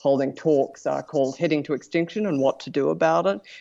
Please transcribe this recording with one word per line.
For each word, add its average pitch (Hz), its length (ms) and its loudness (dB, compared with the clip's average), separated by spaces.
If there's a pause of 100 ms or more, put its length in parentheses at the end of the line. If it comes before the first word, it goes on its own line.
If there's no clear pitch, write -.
holding 139 320 2
talks, - 540 0
uh, 139 160 -2
called 135 340 -2
Heading 156 280 0
to 147 100 -4
Extinction 170 520 -4
and 147 140 0
What 135 200 2
to - 100 -12
Do 139 200 0
About 165 360 2
It, 202 140 0 (200)